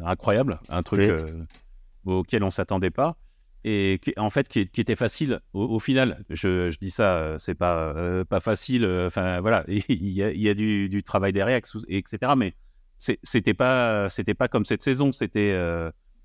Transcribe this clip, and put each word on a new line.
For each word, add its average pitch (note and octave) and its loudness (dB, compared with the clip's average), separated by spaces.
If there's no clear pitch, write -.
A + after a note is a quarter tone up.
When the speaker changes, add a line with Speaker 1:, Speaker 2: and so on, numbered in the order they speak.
Speaker 1:
incroyable, G#2 0
un E2 -2
truc, G#2 0
Speaker 2:
Oui. G2+ 6
Speaker 1:
euh, D#2+ -2
auquel F#2 0
on F#2+ 0
s'attendait F#2+ -2
pas D#3 -2
et G2 2
qui, - -4
en G#2 0
fait, - 0
qui, G2 2
qui - -4
était A2 0
facile B2 -2
au, G2+ -2
au A2+ -2
final. B2+ 0
Je, F2+ 0
je D#2+ -8
dis F#2+ -10
ça, F#2+ 2
euh, D#2 -4
c'est E2+ -6
pas, E2 0
euh, F2+ -2
pas G#2 0
facile. A#2 0
Euh, F2+ 0
'fin, F2+ -2
voilà, G#2 2
<laughs> - -12
il G2 -2
y F#2+ -2
a, G#2 0
il E2 -6
y G#2+ 2
a G#2 4
du, G2+ 0
du G2 -2
travail G2 0
derrière, G#2+ 2
et F#2+ -2
cetera. B2+ 0
Mais G2 0
c'est, - -4
c'était A2+ 2
pas, A#2+ 2
c'était G#2 -2
pas B2+ 0
comme A2 2
cette - -2
saison. C3+ 2
C'était, G#2 0
euh, E2+ -2